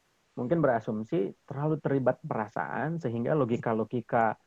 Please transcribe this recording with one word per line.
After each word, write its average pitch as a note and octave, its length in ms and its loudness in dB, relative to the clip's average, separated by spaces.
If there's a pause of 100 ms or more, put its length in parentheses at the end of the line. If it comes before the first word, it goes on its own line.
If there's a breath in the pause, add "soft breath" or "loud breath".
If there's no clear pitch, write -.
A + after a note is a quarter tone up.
(340)
mungkin B2+ 240 0
berasumsi B2+ 720 0 (140)
terlalu D3 340 -2
terlibat C#3 400 2
perasaan B2 800 -4
sehingga B2 380 0
logika-logika A2+ 960 0 (120)